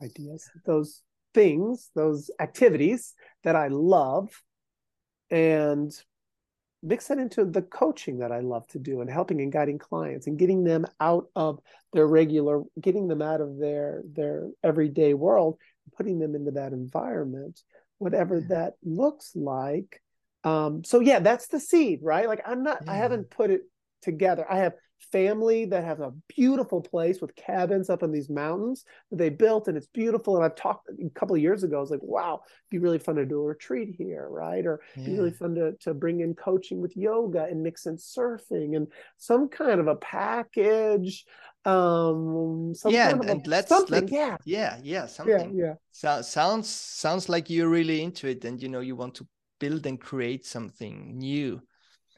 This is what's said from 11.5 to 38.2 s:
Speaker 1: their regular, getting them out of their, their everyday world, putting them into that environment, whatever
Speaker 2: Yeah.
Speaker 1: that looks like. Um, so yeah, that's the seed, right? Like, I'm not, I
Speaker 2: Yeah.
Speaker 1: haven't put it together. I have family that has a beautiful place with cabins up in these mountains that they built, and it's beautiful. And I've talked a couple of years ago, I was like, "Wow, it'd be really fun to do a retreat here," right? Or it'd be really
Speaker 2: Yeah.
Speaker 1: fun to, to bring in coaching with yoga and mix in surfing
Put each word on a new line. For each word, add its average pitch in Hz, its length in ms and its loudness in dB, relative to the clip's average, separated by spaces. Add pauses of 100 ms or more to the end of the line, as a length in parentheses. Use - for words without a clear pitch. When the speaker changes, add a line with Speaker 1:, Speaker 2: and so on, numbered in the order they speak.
Speaker 1:
their 156 140 6
regular, 151 560 4 (180)
getting 190 280 0
them 151 140 -2
out 156 180 -2
of 143 180 -6
their, 147 440 -4 (100)
their 147 360 -4 (140)
everyday 151 520 4
world, 160 440 4 (380)
putting 190 220 -2
them 156 160 -2
into 143 180 -4
that 135 200 -6
environment, 135 880 -6 (380)
whatever 180 400 0
Speaker 2:
Yeah. 165 100 -4
Speaker 1:
that 170 340 -2
looks 262 540 -2
like. 143 640 -6 (420)
Um, 156 400 0
so 240 160 4
yeah, 247 200 6
that's 220 280 4
the 302 120 -4
seed, 254 420 2
right? 165 260 2
Like, 220 180 -4
I'm 247 160 -4
not, 269 260 -4
I 190 60 -4
Speaker 2:
Yeah. 202 80 0
Speaker 1:
haven't 233 280 -2
put 214 200 0
it 185 120 2 (400)
together. 170 460 0
I 190 100 0
have 175 160 0 (380)
family 220 520 2
that 180 200 -2
has 160 160 -6
a 131 120 -8 (240)
beautiful 262 440 2
place 170 400 0
with 170 140 -8
cabins 185 540 -2
up 175 140 -2
in 165 100 0
these 147 160 -4
mountains 165 560 -4 (260)
that 196 60 -8
they 160 140 2
built, 214 360 2
and 170 100 -2
it's 147 120 -8
beautiful. 220 480 0
And 165 80 4
I've 160 120 0
talked - 320 -4
a - 220 -10
couple 190 240 -2
of 156 80 2
years 190 200 2
ago, 147 160 -2
I - 20 -2
was 139 100 -6
like, 143 120 -4
"Wow, 160 420 -4
it'd - 260 -20
be 185 80 -4
really 170 200 2
fun 160 180 -4
to 147 80 0
do 143 160 -4
a 147 40 -2
retreat 196 520 -6
here," 165 320 -10
right? 170 380 -4
Or 156 140 -2 (140)
it'd 131 120 -12
be 143 100 -4
really 180 140 0
Speaker 2:
Yeah. 170 60 -8
Speaker 1:
fun 175 180 -6
to, 165 240 0
to 165 160 -6
bring 165 260 -2
in 170 140 -2
coaching 185 460 -2
with 175 160 -6
yoga 202 480 0
and 160 180 -4
mix 165 240 -6
in 160 100 -6
surfing 180 800 -4